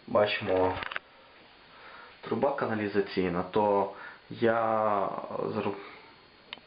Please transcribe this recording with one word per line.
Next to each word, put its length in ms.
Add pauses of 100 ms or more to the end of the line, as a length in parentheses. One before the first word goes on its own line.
бачимо, 720 (1400)
труба 340
каналізаційна, 880
то 500 (360)
я 800 (300)
зроб-, 500 (760)